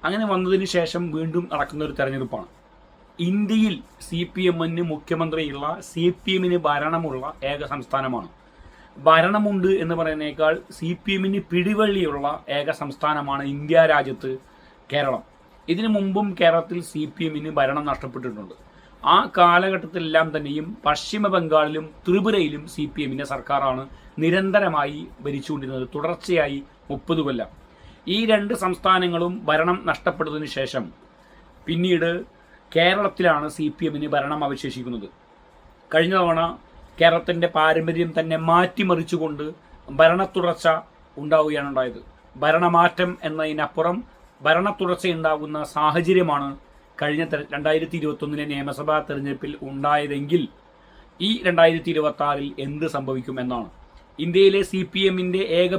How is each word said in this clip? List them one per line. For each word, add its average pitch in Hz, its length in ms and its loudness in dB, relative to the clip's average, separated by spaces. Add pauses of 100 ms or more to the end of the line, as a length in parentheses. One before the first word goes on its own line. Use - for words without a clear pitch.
അങ്ങനെ 208 260 -2
വന്നതിന് 185 440 0
ശേഷം 175 280 -2 (120)
വീണ്ടും 160 380 -2
നടക്കുന്ന 147 340 -4
ഒരു 139 120 -8
തെരഞ്ഞെടുപ്പാണ്. 135 500 -4 (800)
ഇന്ത്യയിൽ 208 440 2 (340)
സി 170 120 -4 (140)
പി 185 160 -4
എമ്മിന് 165 420 -2
മുഖ്യമന്ത്രിയുള്ള, 156 720 -4 (240)
സി 165 140 -4 (200)
പി 190 120 -2
എമ്മിന് 180 220 2 (100)
ഭരണമുള്ള 147 560 -2 (280)
ഏക 143 100 -6 (100)
സംസ്ഥാനമാണ്. 131 580 -4 (800)
ഭരണമുണ്ട് 190 600 4 (160)
എന്ന് 165 160 -2
പറയുന്നതിനേക്കാൾ 156 540 0 (240)
സി 160 120 -4 (140)
പി 196 140 -2
എമ്മിന് 190 220 0 (120)
പിടിവള്ളിയുള്ള 180 760 0 (340)
ഏക 147 200 -4
സംസ്ഥാനമാണ് 143 640 -2 (120)
ഇന്ത്യ 151 360 4
രാജ്യത്ത് 135 400 0 (600)
കേരളം. 135 320 -2 (500)
ഇതിനു 220 240 -2
മുമ്പും 196 300 0 (120)
കേരളത്തിൽ 170 400 2 (120)
സി 151 120 -4 (140)
പി 160 100 -4
എമ്മിന് 151 320 -6
ഭരണം 139 320 0
നഷ്ടപ്പെട്ടിട്ടുണ്ട്. 123 640 -10 (600)
ആ - 20 6 (200)
കാലഘട്ടത്തിലെല്ലാം 175 1000 4
തന്നെയും 147 300 -4 (200)
പശ്ചിമ 202 500 -2
ബംഗാളിലും 156 500 2 (220)
ത്രിപുരയിലും 180 560 0 (100)
സി 151 120 -4 (100)
പി 151 100 -6
എമ്മിൻ്റെ 135 280 -6
സർക്കാരാണ് 135 500 -2 (400)
നിരന്തരമായി 170 760 0 (260)
ഭരിച്ചുകൊണ്ടിരുന്നത്, 135 680 -6
തുടർച്ചയായി 151 640 -2 (320)
മുപ്പത് 160 360 -4
കൊല്ലം. 120 220 -4 (680)
ഈ - 20 0 (140)
രണ്ട് 202 220 2 (100)
സംസ്ഥാനങ്ങളും 180 680 2 (140)
ഭരണം 165 300 2 (120)
നഷ്ടപ്പെട്ടതിന് 156 580 -4 (100)
ശേഷം 131 260 -4 (840)
പിന്നീട് 170 420 2 (680)
കേരളത്തിലാണ് 175 800 2
സി 156 100 -4 (120)
പി - 100 -4
എമ്മിന് 151 260 -4
ഭരണം 147 340 -2
അവശേഷിക്കുന്നത്. 123 580 -8 (880)
കഴിഞ്ഞ 170 260 4
തവണ 165 200 2 (600)
കേരളത്തിൻ്റെ 170 480 6 (100)
പാരമ്പര്യം 160 600 4
തന്നെ 160 200 0 (120)
മാറ്റിമറിച്ചുകൊണ്ട് 165 920 2 (560)
ഭരണ 165 220 6 (140)
തുടർച്ച 175 320 0 (500)
ഉണ്ടാവുകയാണ് 151 540 2
ഉണ്ടായത്. 127 280 -4 (440)
ഭരണമാറ്റം 170 680 4 (160)
എന്നതിനപ്പുറം 156 680 -2 (480)
ഭരണ 170 220 4 (120)
തുടർച്ചയുണ്ടാകുന്ന 160 800 -2 (180)
സാഹചര്യമാണ് 156 760 2 (520)
കഴിഞ്ഞ 151 300 0
തെര-, 147 220 -6
രണ്ടായിരത്തി 156 460 0
ഇരുപത്തൊന്നിലെ 147 520 -4
നിയമസഭാ 143 440 -2 (120)
തെരഞ്ഞെടുപ്പിൽ 139 440 -6 (180)
ഉണ്ടായതെങ്കിൽ 143 720 0 (800)
ഈ 190 100 0 (180)
രണ്ടായിരത്തി 165 460 4
ഇരുപത്താറിൽ 147 560 0 (160)
എന്ത് 147 300 -4
സംഭവിക്കും 131 480 -4
എന്നാണ്. 120 260 -6 (560)
ഇന്ത്യയിലെ 190 360 6 (100)
സി 190 100 0 (100)
പി 190 180 -2
എമ്മിൻ്റെ 185 320 -2 (180)
ഏക 180 200 2